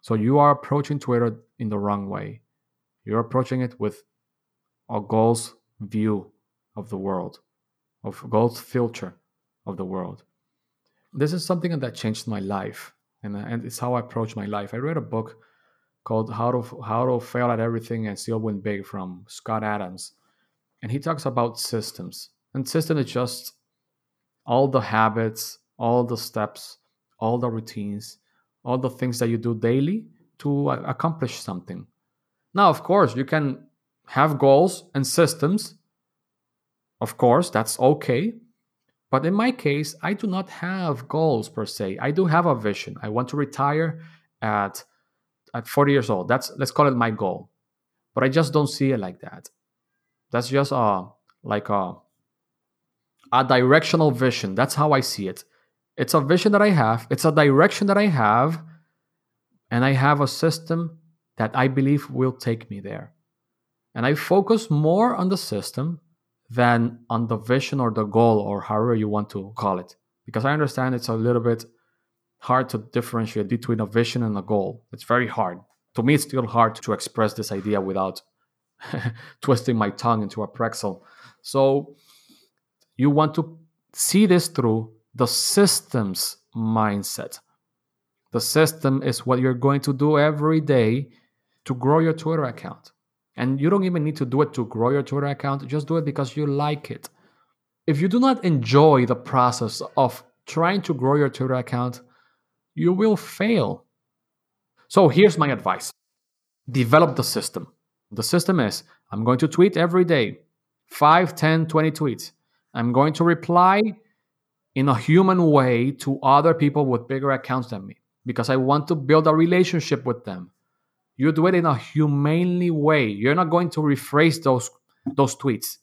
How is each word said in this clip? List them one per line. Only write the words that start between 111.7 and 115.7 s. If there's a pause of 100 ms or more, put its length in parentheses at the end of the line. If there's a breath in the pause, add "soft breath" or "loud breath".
tweets. (420)
I'm
going
to
reply (920)
in
a
human
way